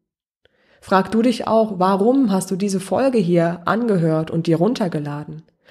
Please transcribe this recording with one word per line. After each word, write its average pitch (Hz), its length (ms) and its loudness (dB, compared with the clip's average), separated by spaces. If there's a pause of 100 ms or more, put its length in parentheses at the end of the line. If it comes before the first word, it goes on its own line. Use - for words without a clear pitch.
(800)
Frag 190 320 0
du 226 100 2
dich 233 260 0
auch, 214 320 0
warum 202 520 2
hast 190 180 -2
du 196 60 -2
diese 190 240 -2
Folge 247 380 0
hier 170 480 0
angehört 170 680 0
und 165 160 -2
dir 165 80 4
runtergeladen? 156 840 -4 (300)